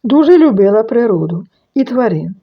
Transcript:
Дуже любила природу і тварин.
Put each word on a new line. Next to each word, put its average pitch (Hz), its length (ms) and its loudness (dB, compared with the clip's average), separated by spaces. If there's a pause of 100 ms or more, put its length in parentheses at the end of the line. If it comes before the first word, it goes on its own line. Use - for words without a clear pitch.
Дуже 302 340 4
любила 214 460 2
природу 185 640 -2 (280)
і 269 100 -2
тварин. 196 600 -4